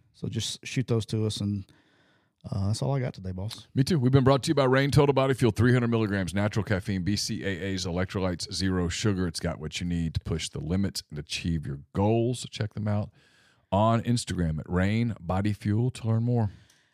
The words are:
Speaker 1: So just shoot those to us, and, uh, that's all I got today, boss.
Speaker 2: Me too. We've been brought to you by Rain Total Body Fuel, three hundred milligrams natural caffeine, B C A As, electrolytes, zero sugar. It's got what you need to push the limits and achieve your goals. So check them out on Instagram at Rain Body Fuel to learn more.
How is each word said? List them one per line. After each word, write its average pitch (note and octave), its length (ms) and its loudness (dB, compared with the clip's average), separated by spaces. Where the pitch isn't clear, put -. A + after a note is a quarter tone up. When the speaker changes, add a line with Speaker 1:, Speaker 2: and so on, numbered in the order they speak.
Speaker 1:
So - 160 -10
just - 380 -6
shoot - 200 -2
those A2+ 200 0
to A2 180 -2
us, G#2+ 160 -2
and, G2+ 240 -2
uh, G2+ 140 -2
that's G#2+ 160 -2
all C#3 120 0
I C#3 60 -2
got B2 140 -4
today, F#2+ 180 -10
boss. F#2+ 420 -10
Speaker 2:
Me B2+ 80 2
too. E3 160 2
We've B2+ 140 4
been C#3 100 8
brought C3 200 6
to - 60 -2
you D#3+ 60 0
by D3 100 4
Rain C3+ 260 4
Total C#3+ 240 6
Body C3+ 180 4
Fuel, B2 180 4
three A#2+ 220 4
hundred A#2+ 160 2
milligrams G2+ 460 0
natural G#2 280 0
caffeine, G2 400 -2
B G2+ 140 0
C G#2 260 -4
A F#2+ 300 -4
As, F#2+ 140 -4
electrolytes, F#2 680 -2
zero F#2 380 0
sugar. F#2 360 0
It's E2 140 -6
got E2 180 -4
what D#2 220 -8
you F2+ 60 -4
need E2+ 260 -2
to - 80 -6
push - 300 -4
the - 100 -8
limits F2+ 480 -2
and - 100 -10
achieve D#2 480 -4
your C#2 120 -8
goals. A#2 460 0
So - 100 -12
check - 240 -8
them G#2+ 120 -6
out G#2 220 -2
on A2 300 4
Instagram F2+ 580 -2
at - 80 -12
Rain G#2 520 0
Body F#2+ 340 0
Fuel G#2+ 380 0
to - 140 -12
learn A2+ 180 2
more. A#2+ 260 2